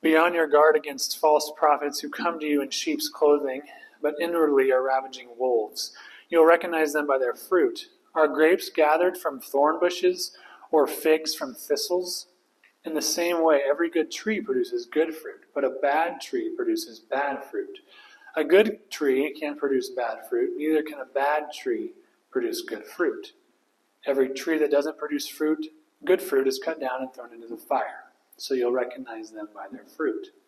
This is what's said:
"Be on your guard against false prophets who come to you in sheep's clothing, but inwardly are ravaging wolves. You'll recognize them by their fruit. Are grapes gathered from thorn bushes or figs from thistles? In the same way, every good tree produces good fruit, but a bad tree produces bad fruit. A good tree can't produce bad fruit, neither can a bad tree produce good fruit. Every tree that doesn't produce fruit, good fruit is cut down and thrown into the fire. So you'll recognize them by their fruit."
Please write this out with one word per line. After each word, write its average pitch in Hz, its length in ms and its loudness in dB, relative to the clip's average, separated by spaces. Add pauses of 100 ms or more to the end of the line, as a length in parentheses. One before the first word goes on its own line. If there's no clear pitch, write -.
"Be 160 140 4
on 175 180 4
your 165 140 2
guard 151 260 8
against 147 420 -4
false 151 400 2
prophets 147 440 2
who 147 80 -10
come 170 320 -4
to 151 60 -6
you 147 140 2
in 135 100 -6
sheep's - 380 -4
clothing, 139 540 2 (400)
but 151 180 -2
inwardly 151 520 4
are 131 100 4
ravaging 131 460 -4 (100)
wolves. 120 540 -2 (360)
You'll 165 160 6
recognize 165 480 4
them 147 140 0
by 135 120 2
their 123 160 0
fruit. - 520 0 (300)
Are 156 100 6
grapes 156 420 2
gathered 160 480 2
from 139 220 -6
thorn 147 400 0
bushes 175 580 0 (360)
or 147 140 6
figs 156 480 0
from 131 180 -8
thistles? - 760 -4 (580)
In 160 100 -8
the 147 80 -2
same 170 400 0
way, 156 260 6
every 165 220 0
good 156 200 0
tree 214 300 -4
produces 123 460 -4
good 160 280 0
fruit, - 260 -16 (120)
but 139 120 -2
a 127 60 0 (120)
bad 156 380 0
tree 113 360 -4
produces - 440 -4
bad 135 440 -4
fruit. - 360 -10 (560)
A 156 80 0
good 196 440 4
tree 139 500 0
can't 147 200 -6
produce 135 320 0
bad 117 380 -6
fruit, 123 280 -2
neither 151 260 0
can 151 180 -10
a 127 40 -10
bad 147 480 -2
tree 113 400 -6 (380)
produce 120 320 -4
good 104 240 -10
fruit. - 460 -4 (720)
Every 135 220 2
tree 156 300 -4
that 151 120 2
doesn't 147 260 0
produce 147 300 -6
fruit, 156 400 -2 (380)
good 185 180 2
fruit 135 240 2
is 135 180 0
cut 160 160 -4
down 131 220 -4
and 127 100 -10
thrown 120 220 -20
into 117 140 -18
the 117 100 -12
fire. - 460 -4 (320)
So - 180 -6
you'll 120 180 0
recognize 120 600 -6
them - 200 -14
by 147 180 -16
their - 140 -18
fruit." - 440 -6 (200)